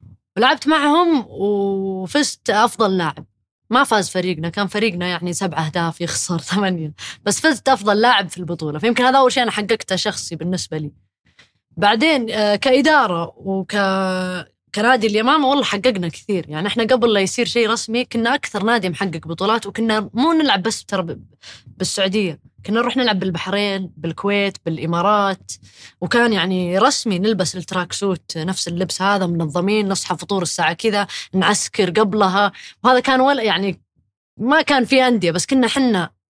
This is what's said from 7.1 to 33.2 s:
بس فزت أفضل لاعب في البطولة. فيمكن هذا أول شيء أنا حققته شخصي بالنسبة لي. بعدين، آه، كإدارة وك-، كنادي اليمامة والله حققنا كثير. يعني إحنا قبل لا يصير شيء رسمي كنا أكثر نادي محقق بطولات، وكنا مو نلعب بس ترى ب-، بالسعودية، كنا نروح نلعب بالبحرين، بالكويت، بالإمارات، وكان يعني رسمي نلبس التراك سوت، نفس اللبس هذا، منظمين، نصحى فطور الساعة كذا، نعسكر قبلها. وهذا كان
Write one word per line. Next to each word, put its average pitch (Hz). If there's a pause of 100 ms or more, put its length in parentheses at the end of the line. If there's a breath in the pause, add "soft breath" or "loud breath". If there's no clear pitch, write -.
بس 202
فزت 302
أفضل 208
لاعب 220
في -
البطولة. 160
فيمكن 233
هذا 254
أول 254
شيء 254
أنا 233
حققته 208
شخصي -
بالنسبة 170
لي. 147 (880 soft breath)
بعدين، 226
آه، 208
كإدارة 247
وك-، 190 (280)
كنادي 226
اليمامة 254
والله 277
حققنا 196
كثير. 175
يعني 156
إحنا 226
قبل 233
لا 202
يصير 196
شيء 226
رسمي 226
كنا 233
أكثر 196
نادي 214
محقق 165
بطولات، 196
وكنا 220
مو 294
نلعب 277
بس 214
ترى 190
ب-، 151 (420 loud breath)
بالسعودية، 190 (260)
كنا 220
نروح 247
نلعب 233
بالبحرين، 190
بالكويت، 196 (100)
بالإمارات، 185 (480 loud breath)
وكان 233
يعني 180
رسمي 226
نلبس 190
التراك 180
سوت، -
نفس 175
اللبس 175
هذا، 196
منظمين، 175
نصحى 190
فطور 190
الساعة 165
كذا، 202 (280 loud breath)
نعسكر 185
قبلها. 196 (320 loud breath)
وهذا 254
كان 262